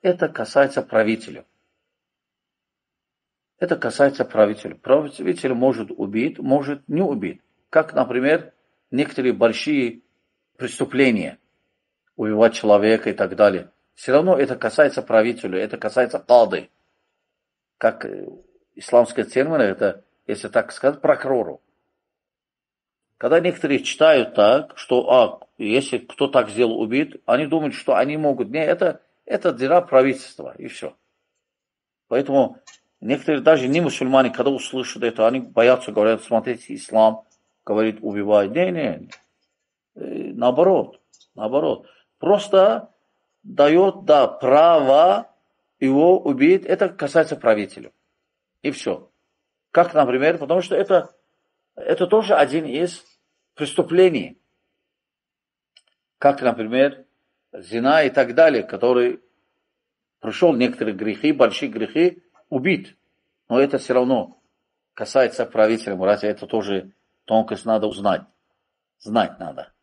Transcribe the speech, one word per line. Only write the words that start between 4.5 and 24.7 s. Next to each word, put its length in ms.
Правитель 760
может 380
убить, 480
может 500
не 140
убить. 400
Как, 240
например, 600
некоторые 440
большие 680
преступления, 800
убивать 380
человека 560
и 20
так 240
далее. 340
Все 180
равно 260
это 180
касается 460
правителя, 560
это 180
касается 420
кады. 520
Как, 300
э, 200
исламская 500
термин, 340
это, 420
если 220
так 240
сказать, 300
прокурору. 580
Когда 220
некоторые 400
читают 540
так, 440